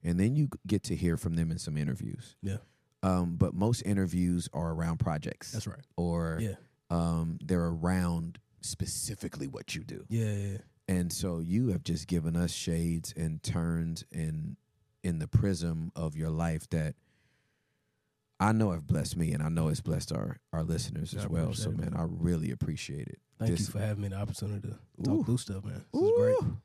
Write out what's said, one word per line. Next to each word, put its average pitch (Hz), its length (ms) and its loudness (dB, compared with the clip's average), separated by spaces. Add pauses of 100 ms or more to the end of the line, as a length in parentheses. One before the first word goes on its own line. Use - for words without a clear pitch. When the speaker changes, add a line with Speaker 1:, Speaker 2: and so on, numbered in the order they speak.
Speaker 1:
and 85 160 2
then 107 180 4
you 151 100 4
g-, - 200 -6
get 101 180 2
to 90 120 -2
hear 82 200 2
from 82 180 -2
them 82 160 2
in 80 80 -4
some 76 180 -4
interviews. - 680 -4
Speaker 2:
Yeah. 98 160 -4 (440)
Speaker 1:
Um, 90 340 2
but 92 180 4
most 110 280 2
interviews 90 720 2
are 82 200 -2
around 82 260 -2
projects. - 540 -2
Speaker 2:
That's 113 140 -6
right. - 180 -10 (120)
Speaker 1:
Or 85 440 0
Speaker 2:
Yeah. 107 140 -2 (360)
Speaker 1:
Um, 82 540 2
they're 87 220 2
around 85 720 0 (220)
specifically - 880 -6
what - 280 -10
you - 100 -6
do. - 240 -10
Speaker 2:
Yeah, 113 240 0
yeah, 101 200 -2
yeah. 101 60 -6 (300)
Speaker 1:
And 90 240 2
so 87 280 -2
you 98 280 2
have 90 160 0
just 80 220 -2
given 82 300 2
us 85 140 4
shades 85 680 0
and 80 260 -2
turns 82 680 0
in, 78 460 -4 (460)
in 85 160 0
the 78 100 -4
prism 85 680 2
of 80 220 -4
your 78 140 0
life 80 400 0
that 78 240 0 (1500)
I 101 120 6
know 110 180 4
have 82 160 -2
blessed - 300 0
me, 85 160 2
and 76 100 0
I 78 60 0
know 80 200 2
it's 76 120 0
blessed 80 320 -2
our, 58 260 -4 (140)
our 82 100 -2
listeners - 520 -2
Speaker 2:
I - 80 -4
Speaker 1:
as - 60 -4
well. 82 160 0
Speaker 2:
appreciate - 200 -2
Speaker 1:
So, - 60 0
Speaker 2:
it, - 80 -2
Speaker 1:
man, 85 140 -2
Speaker 2:
man. 82 80 -2
Speaker 1:
I 82 80 0
really 85 440 0
appreciate 71 560 -4
it. - 100 -12 (200)
Speaker 2:
Thank 113 120 2
Speaker 1:
This - 160 2
Speaker 2:
you - 60 -
for 98 80 -2
having 104 220 -2
me 101 60 -2
the 95 80 -6
opportunity 101 520 -4
to - 360 -12
talk - 100 4
Speaker 1:
Ooh. 311 100 4
Speaker 2:
through 123 140 2
stuff, 95 260 -6
man. 104 280 -8
This 277 100 2
is 403 140 6
great. 494 260 6
Speaker 1:
Ooh. - 220 -2